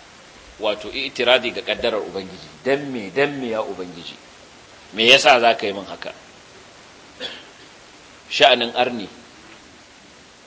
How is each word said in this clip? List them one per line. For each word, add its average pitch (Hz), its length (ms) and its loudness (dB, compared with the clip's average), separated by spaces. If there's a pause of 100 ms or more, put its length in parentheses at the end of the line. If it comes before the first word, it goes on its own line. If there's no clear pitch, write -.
(600)
wato, 104 340 -6
itiradi 127 580 0
ga 98 140 -8
kaddarar 107 380 -2
Ubangiji. 92 440 -12 (160)
"Dan 139 280 0
me, 107 180 -8
dan 143 300 -2
me 123 100 -6
ya 110 140 -4
Ubangiji? 87 500 -12 (800)
Me 110 160 2
yasa 135 300 8
za 117 160 4
ka - 100 -6
yi 101 80 -2
min 98 120 -10
haka?" - 280 -14 (2250)
Sha'anin 123 460 4
arni, 120 320 -2 (1400)